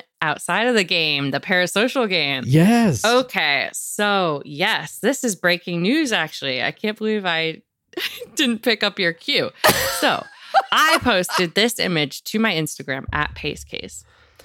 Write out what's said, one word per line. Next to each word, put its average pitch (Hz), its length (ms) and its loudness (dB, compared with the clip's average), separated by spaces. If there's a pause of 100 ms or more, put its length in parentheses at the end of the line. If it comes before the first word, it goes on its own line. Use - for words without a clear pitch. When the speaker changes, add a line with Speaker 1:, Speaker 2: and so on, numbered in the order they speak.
(220)
Speaker 1:
outside 175 440 0
of 247 80 2
the 202 100 4
game, 151 460 0
the 139 100 -2
parasocial 202 680 0
game. 143 380 -2
Speaker 2:
Yes. 175 580 6
Speaker 1:
Okay. 196 680 2
So, 196 720 -2
yes, 160 540 -4
this 269 260 -2
is 220 100 0
breaking 175 480 -2
news, 262 300 0
actually. 139 500 -2
I - 100 -2
can't 214 240 -6
believe 214 300 -2
I 160 360 -2 (340)
<laughs> - 380 -10
didn't 240 280 0
pick 226 200 2
up 202 160 -2
your 170 140 0
cue. 175 380 -2 (480)
So, 240 260 2 (480)
I 311 300 6
posted 185 520 0
this 214 240 2
image 165 460 -2
to - 140 -4
my 220 140 2
Instagram 143 600 -6
at 151 220 -2
Pace - 300 -8
Case. - 400 -12 (400)